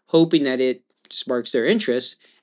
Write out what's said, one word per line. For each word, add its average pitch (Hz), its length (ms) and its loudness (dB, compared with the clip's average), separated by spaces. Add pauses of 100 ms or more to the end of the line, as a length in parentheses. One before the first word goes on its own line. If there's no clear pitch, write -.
hoping 165 360 4
that 127 160 -2
it 127 240 -2 (260)
sparks 123 420 -6
their 120 140 0
interest 147 520 -2 (240)